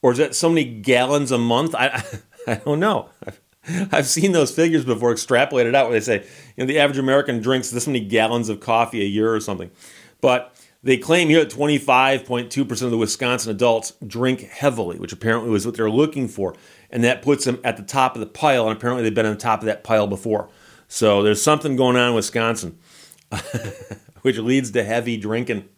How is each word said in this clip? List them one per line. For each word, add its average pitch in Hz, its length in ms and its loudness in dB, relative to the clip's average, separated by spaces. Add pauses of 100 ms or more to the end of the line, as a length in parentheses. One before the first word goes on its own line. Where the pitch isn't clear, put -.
Or 127 100 4
is 120 60 0
that 139 180 0
so 170 140 2
many 160 140 2
gallons 127 680 0
a 127 60 0
month? 120 380 0
I, 123 120 2
<laughs> - 600 -8
I, 120 60 -4
I - 20 -2
don't 147 240 -4
know. 202 300 -2 (160)
I've, - 160 -18 (500)
I've 143 160 2
seen 185 240 2
those 151 240 2
figures 160 300 2
before 120 280 0
extrapolated 123 600 2
out 127 140 4
where 117 100 2
they 104 60 -4
say, 107 180 0 (320)
you - 80 -4
know, - 20 -2
the 143 140 0
average 143 200 2
American 135 420 0
drinks 127 280 0
this 120 180 -6
many 131 120 -2
gallons 110 500 0
of 104 100 -6
coffee 113 420 0
a 101 40 0
year 107 280 0
or 107 60 0
something. 92 320 -8 (500)
But 123 340 0 (280)
they 131 140 4
claim 160 300 2
here 160 120 6
that 151 100 2
twenty-five 135 760 2
point 120 260 -6
two 135 140 -2
percent 127 200 -6
of 120 60 -2
the 117 60 0
Wisconsin 113 540 -2
adults 113 420 0 (120)
drink 123 360 -2
heavily, 110 560 -4
which 87 140 -10
apparently 113 380 -2
was 104 160 0
what 117 100 -6
they're 110 160 0
looking 143 360 0
for. 98 280 -6 (340)
And 117 140 0
that 120 180 2
puts 143 240 2
them 123 180 -2
at 117 140 -2
the 101 60 -16
top 131 320 0
of 117 40 -10
the 107 60 -6
pile, 127 440 0
and 110 80 -4
apparently 120 260 -2
they've 110 100 0
been 110 120 2
on 107 120 -2
top 110 220 0
of 110 60 -8
that 107 180 -4
pile 107 240 2
before. 104 420 -4 (380)
So 101 360 2
there's 107 180 2
something 147 340 2
going 127 220 4
on 123 120 4
in 120 60 0
Wisconsin, 110 640 -2 (540)
<laughs> - 880 -12
which 127 160 0
leads 120 340 0
to 113 120 0
heavy 117 340 -4
drinking. 107 480 -6 (120)